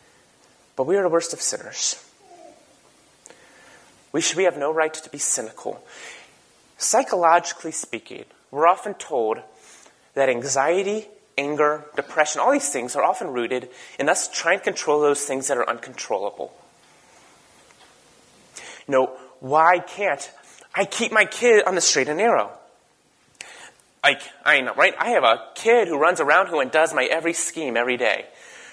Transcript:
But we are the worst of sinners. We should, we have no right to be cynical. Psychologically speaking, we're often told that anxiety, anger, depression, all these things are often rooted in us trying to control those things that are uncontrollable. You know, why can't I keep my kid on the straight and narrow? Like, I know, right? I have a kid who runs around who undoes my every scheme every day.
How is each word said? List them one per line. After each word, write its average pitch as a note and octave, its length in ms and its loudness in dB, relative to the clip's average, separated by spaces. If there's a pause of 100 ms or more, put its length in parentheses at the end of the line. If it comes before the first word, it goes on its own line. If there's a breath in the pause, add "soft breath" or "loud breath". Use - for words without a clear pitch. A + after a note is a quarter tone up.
(760 soft breath)
But C3 80 -2
we E3+ 100 0
are G3+ 80 0
the F3+ 60 2
worst D#3+ 240 -4
of - 80 -12
sinners. - 640 -8 (2000 loud breath)
We D#3+ 80 0
should, - 160 -2
we F#3 80 2
have D#3 120 2
no C#3+ 160 -2
right D#3 200 0
to - 160 -16
be - 80 -14
cynical. - 640 -8 (920 loud breath)
Psychologically F3 960 2
speaking, - 500 -12 (280)
we're D3 160 2
often F#3+ 260 0
told A#2 460 -2 (760 soft breath)
that C3+ 160 2
anxiety, D3+ 760 0 (320)
anger, D3 480 0 (120)
depression, - 420 -2
all A#3+ 140 4
these - 160 0
things B2 260 -6
are C#3+ 80 2
often F#3 240 0
rooted B2 420 -4 (300 loud breath)
in C#3 80 0
us - 220 0
trying F#3 300 0
to - 40 -12
control D3+ 380 0
those C#3+ 240 2
things C3+ 240 -6
that C3+ 80 0
are - 120 -2
uncontrollable. A#2 840 -8 (2250 loud breath)
You C#3 60 -2
know, C3 140 4 (340 loud breath)
why D#3+ 380 4
can't F3+ 520 -4 (420 loud breath)
I F#3+ 120 0
keep - 260 -4
my G#3+ 140 4
kid A3+ 400 4
on F#3 100 0
the F3 60 0
straight C#3 260 2
and D3+ 100 -4
narrow? F3+ 340 2 (1500 loud breath)
Like, C#3+ 200 2 (240)
I C#3+ 160 4
know, B2 140 -4
right? F3+ 220 4
I G3 120 -2
have G3+ 140 4
a A2+ 200 4 (120)
kid A3+ 340 2
who D#3+ 80 -2
runs D#3+ 240 2
around D#3+ 260 4
who E3 140 -2
undoes D#3 320 2
my C#3 100 0
every E3 300 -2
scheme D3 420 -6
every B2 220 0
day. A2+ 280 0 (480 loud breath)